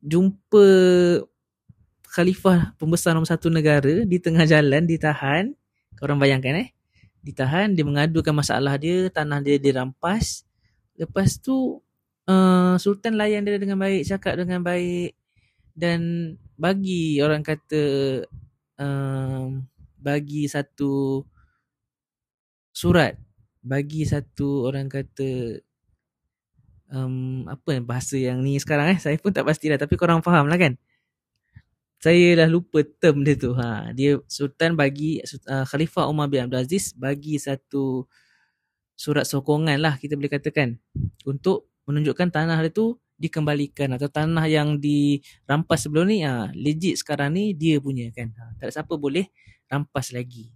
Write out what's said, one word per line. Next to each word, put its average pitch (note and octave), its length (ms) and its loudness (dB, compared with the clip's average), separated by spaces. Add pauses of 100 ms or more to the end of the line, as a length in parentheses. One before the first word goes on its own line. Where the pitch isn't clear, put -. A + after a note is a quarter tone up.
jumpa F#3+ 640 4 (1400)
Khalifah F3+ 720 2
pembesar E3 320 0
nombor D#3+ 160 0
satu E3 240 0
negara D3+ 500 4
di F#3 140 0
tengah E3 320 2
jalan, D3+ 400 4
ditahan. D#3 640 -2 (420)
Korang C#3+ 220 -2
bayangkan, C#3 480 2
eh. - 80 -20 (480)
Ditahan, E3+ 560 0
dia D3+ 80 2
mengadukan D#3 480 0
masalah C#3 480 0
dia, F3+ 320 -2
tanah D3 320 -2
dia C#3+ 160 4
dirampas. C#3 880 -2 (480)
Lepas F#3+ 400 -2
tu, C4 400 -4 (480)
uh, F#3 560 4
Sultan G#3 400 -2
layan G#3 240 0
dia G3+ 160 -2
dengan G3 160 -2
baik, F#3+ 320 -2
cakap G3 240 -4
dengan F3+ 320 -4
baik F3 480 -2 (640)
dan E3+ 240 0 (560)
bagi, F3 640 0
orang D3+ 240 2
kata, D3+ 380 -4 (1000)
um, C3+ 800 -4 (380)
bagi D3 500 -4
satu C#3 720 -2 (1500)
surat, E3+ 480 2 (400)
bagi C#3+ 480 -4
satu, C#3 640 -2
orang C#3 160 -6
kata, C3 720 -8 (1400)
um, C3 560 -6
apa C#3 240 -6
yang B2 80 -4
bahasa B2 320 -6
yang B2+ 240 -2
ni C#3 160 0
sekarang, D3 400 0
eh? E3+ 40 -2
Saya D#3 200 -2
pun - 160 -2
tak C#3 80 -2
pastilah, D3+ 320 0
tapi D3 240 0
korang E3+ 240 2
faham E3 240 4
lah, D#3 80 0
kan? D#3 240 0 (1200)
Saya F3 400 6
dah D#3+ 80 8
lupa E3 320 2
term D3 480 2
dia D3 80 4
tu. B2+ 240 -2
Ha, A2+ 320 -4
dia, C3+ 400 0
Sultan D#3+ 480 -2
bagi, D3 400 0 (320)
uh, C3+ 160 -2
Khalifah D#3 400 -2
Umar D3 240 -2
bin B2+ 160 -2
Abdul B2+ 160 -2
Aziz F3 320 -4
bagi C#3+ 400 -6
satu C3+ 720 -6 (880)
surat D3 320 -2
sokongan D3+ 480 0
lah, D3 240 0
kita D3 160 -6
boleh C#3+ 160 -4
katakan, C#3+ 480 -2 (480)
untuk C#3 400 -2 (160)
menunjukkan D3+ 480 0
tanah D#3+ 320 0
dia D#3+ 80 -2
tu A3+ 240 0 (240)
dikembalikan C#3+ 800 -2
atau C#3+ 80 -4
tanah D#3+ 400 0
yang D3 320 2
dirampas C#3+ 1040 0
sebelum D3+ 240 0
ni, G#3 160 0
ha, B2 320 -4
legit D#3+ 480 -2
sekarang C#3+ 320 -2
ni G#3 160 -2
dia D3+ 320 0
punya, C3 320 -6
kan. A#2 160 -10
Ha, A2+ 240 -18
tak - 160 -12
ada - 80 -14
siapa D#3+ 160 -8
boleh D3+ 320 -4 (400)
rampas C3+ 480 -6
lagi. B2 400 -12